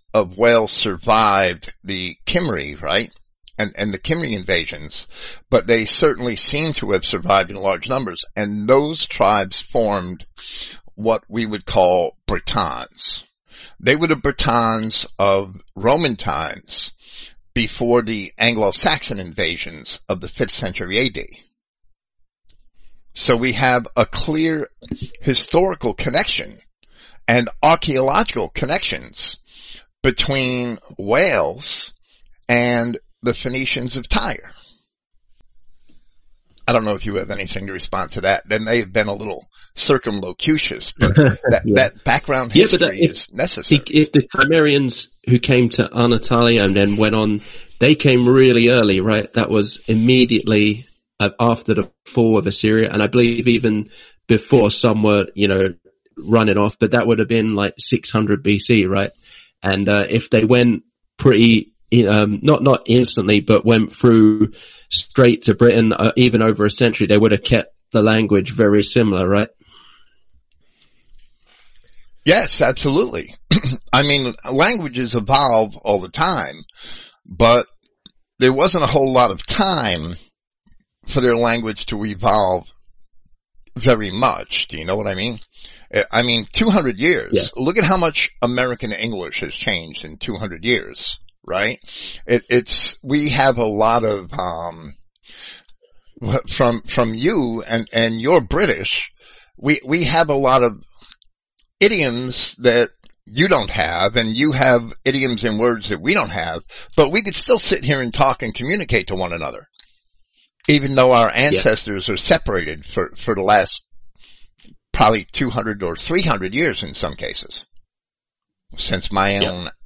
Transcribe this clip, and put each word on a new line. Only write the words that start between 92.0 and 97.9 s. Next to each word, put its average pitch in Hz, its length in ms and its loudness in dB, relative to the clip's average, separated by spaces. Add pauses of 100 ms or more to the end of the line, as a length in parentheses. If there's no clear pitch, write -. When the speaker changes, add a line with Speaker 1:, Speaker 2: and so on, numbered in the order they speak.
Speaker 1:
It, 117 200 0
it's, - 560 2
we 147 260 -2
have 135 280 2
a 117 80 0
lot 110 400 0
of, 98 280 -4
um, 82 600 -6 (1300)
wh-, 123 240 -4
from, 117 360 -2
from 113 320 -2
you 127 520 -2
and, 113 240 -4